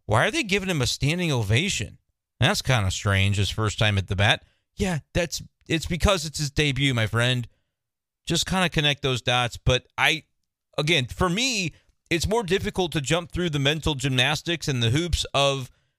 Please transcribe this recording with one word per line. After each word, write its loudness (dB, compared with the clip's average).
why 2
are 0
they -2
giving -2
him 0
a 0
standing 0
ovation? 0
That's 2
kinda 0
strange, 2
his 0
first -2
time 2
at -2
the -2
bat. 2
Yeah, -2
that's, -4
it's -2
because 2
it's -8
his -2
debut, 2
my 0
friend. 0
Just 0
kinda 0
connect 0
those -2
dots. 0
But 0
I, 2
again, 2
for 0
me, -2
it's 0
more 0
difficult -2
to -2
jump -2
through -2
the -2
mental 0
gymnastics -2
and -2
the 2
hoops 0
of 0